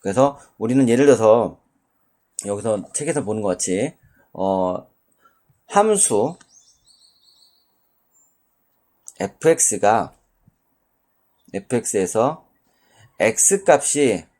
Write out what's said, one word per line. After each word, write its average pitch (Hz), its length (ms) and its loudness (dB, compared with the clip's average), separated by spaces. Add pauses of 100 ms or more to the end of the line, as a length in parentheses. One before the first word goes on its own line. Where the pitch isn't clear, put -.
그래서 123 400 0 (180)
우리는 123 300 0
예를 123 180 4
들어서 110 540 4 (840)
여기서 101 480 -6
책에서 147 300 -6
보는 107 180 -6
것 101 100 -4
같이, 95 440 -4 (380)
어, 92 560 -4 (800)
함수 202 720 0 (2750)
에프엑스가, 107 920 0 (1400)
에프엑스에서 110 920 -2 (720)
X값이 139 1040 0 (140)